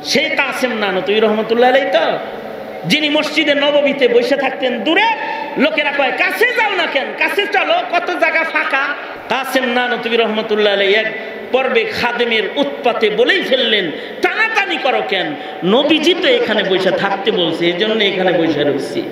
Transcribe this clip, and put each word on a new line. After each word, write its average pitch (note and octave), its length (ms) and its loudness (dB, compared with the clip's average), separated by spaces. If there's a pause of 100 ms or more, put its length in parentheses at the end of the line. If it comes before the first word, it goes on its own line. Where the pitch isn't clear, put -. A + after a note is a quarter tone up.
সেই D#4 260 0
কাসেম C4 420 -2
নানতুবি G3 480 0
রহমতুল্লাহ A3 500 4
আলাইহি C4+ 220 2
তো, D4 260 2 (680)
যিনি D4 220 2
মসজিদে D4 460 2
নববীতে C#4 540 2
বসে B3 280 4
থাকতেন C4 480 -2
দূরে, F4+ 220 2 (500)
লোকেরা D4 360 2
কয়, C4+ 260 0
"কাছে F#4 280 0 (100)
যাও A4 140 0
না F4 160 -2
কেন, C#4 200 -2 (120)
কাছে D#4+ 340 0
চলো, E4 220 2 (160)
কত F4 300 -2
জায়গা D#4+ 240 2
ফাঁকা।" D4 500 -2 (340)
কাসেম C4 360 0
নানতুবি A#3 520 0
রহমতুল্লাহ G#3+ 560 0
আলাইহি G3 220 2
এক A3 240 0 (340)
পর্বে A#3+ 320 2
খাদেমের A#3 580 0 (140)
উৎপাতে B3 540 0
বলেই C#4 320 2
ফেললেন, G#3+ 480 0 (320)
"টানাটানি G4 540 0
করো A3+ 320 0
কেন, E3+ 260 -2 (300)
নবীজি C#4+ 500 4
তো F4+ 140 0
এখানে A3+ 340 2
বসে F#3 280 2
থাকতে G3 400 0
বলছে, E3+ 360 0
এই F3 60 2
জন্য G#3+ 320 0
এখানে F#3 280 2
বসে D#3 320 2
রয়েছি C3 480 -2